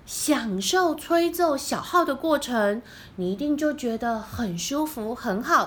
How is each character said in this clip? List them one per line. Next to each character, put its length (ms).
享 560
受 340
吹 360
奏 260
小 240
号 240
的 100
过 240
程， 440
你 160
一 20
定 220
就 160
觉 240
得 220
很 400
舒 260
服、 300
很 280
好 240